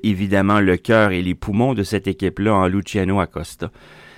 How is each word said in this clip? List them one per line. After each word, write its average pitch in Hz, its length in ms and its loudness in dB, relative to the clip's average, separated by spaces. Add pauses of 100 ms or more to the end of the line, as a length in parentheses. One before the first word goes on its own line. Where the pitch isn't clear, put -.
évidemment 98 560 2
le 92 180 4
cœur 110 320 2
et 90 140 -2
les 90 100 -2
poumons 113 400 -2
de 107 80 -2
cette 98 240 -4
équipe-là 98 480 -2
en 92 140 2
Luciano 98 520 -2
Acosta. 82 520 -8 (460)